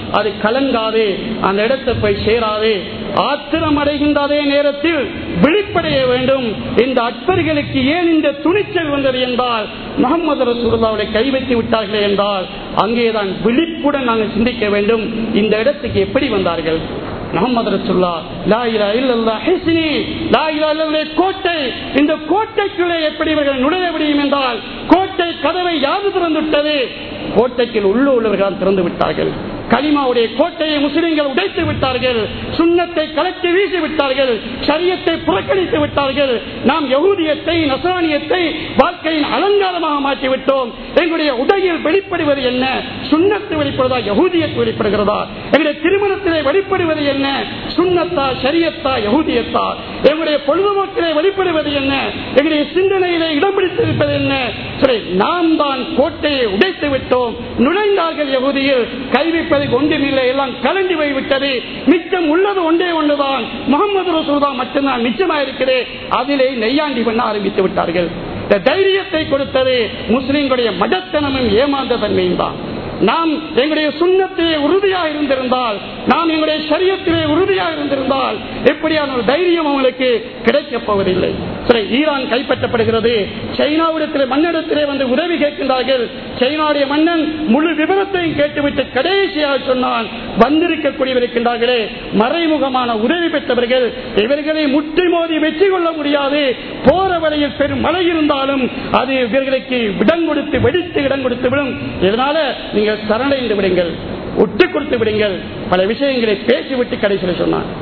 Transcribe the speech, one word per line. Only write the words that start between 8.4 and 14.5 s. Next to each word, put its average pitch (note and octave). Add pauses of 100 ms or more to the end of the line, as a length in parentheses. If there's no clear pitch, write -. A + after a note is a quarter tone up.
வந்தது C4
என்றால், B3 (320)
முஹம்மது C#4+
ரசூலுல்லாஹ்வை A3+
கைவைத்து C4
விட்டார்களே A3
என்றால், G3+ (300)
அங்கேதான் A3 (120)
விழிப்புடன் C#4
நாங்கள் A3
சிந்திக்க A#3